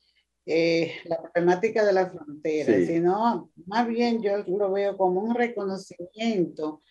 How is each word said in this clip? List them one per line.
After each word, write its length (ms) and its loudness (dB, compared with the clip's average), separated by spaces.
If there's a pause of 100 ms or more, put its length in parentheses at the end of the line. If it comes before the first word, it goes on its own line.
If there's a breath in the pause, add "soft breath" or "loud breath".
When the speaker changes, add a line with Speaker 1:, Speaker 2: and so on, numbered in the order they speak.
(460)
Speaker 1:
eh, 460 0 (120)
la 180 -6
problemática 640 2
de 80 4
la 180 2
frontera, 640 -2
Speaker 2:
Sí. 120 4
Speaker 1:
sino 640 0 (160)
más 200 0
bien 360 0
yo 220 0
lo 280 0
veo 240 0
como 240 2
un 140 0
reconocimiento 1600 -4